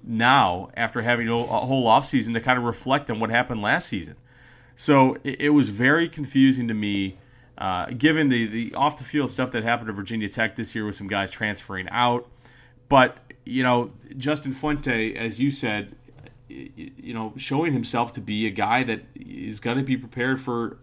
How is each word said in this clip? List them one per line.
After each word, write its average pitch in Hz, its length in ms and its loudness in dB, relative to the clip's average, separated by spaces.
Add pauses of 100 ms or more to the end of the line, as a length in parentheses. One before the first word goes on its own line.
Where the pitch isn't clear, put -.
now 113 720 4
after 113 260 -4
having 117 260 0
a, 117 80 0
a 117 80 0
whole 123 420 0
offseason 117 480 4
to 113 60 0
kind 127 180 2
of 120 60 -2
reflect 127 460 -2
on 110 80 -2
what 113 120 0
happened 120 300 0
last 123 280 0
season. 82 260 -8 (640)
So 131 480 6
it, 135 160 -6
it 147 100 2
was 143 200 6
very 139 380 2
confusing 135 600 4
to 110 60 -2
me, 101 440 -2 (400)
uh, 92 280 -2
given 151 420 2
the, 117 180 2
the 113 300 -6
off-the-field 143 560 -2
stuff 131 180 -4
that 110 140 -4
happened 117 240 0
to 107 40 -8
Virginia 101 360 -6
Tech 110 260 -4
this 113 220 -8
year 107 100 -4
with 101 80 -6
some 98 140 -10
guys 98 240 -2
transferring 98 580 -8
out. 120 380 0 (600)
But, 127 300 6 (260)
you 127 200 -2
know, 120 260 2 (260)
Justin 139 360 -4
Fuente, 131 640 -2
as 113 240 -6
you 139 100 2
said, 104 460 -4 (520)
y-, - 300 -16
y-, 80 180 -14
you 120 160 -14
know, 110 240 -8
showing 143 360 -2
himself 117 400 -2
to 107 80 -10
be 107 260 -2
a 104 40 0
guy 107 340 0
that 113 180 -6 (140)
is 107 420 -12
gonna 123 240 -2
be 135 140 0
prepared 127 440 -4
for 117 420 -4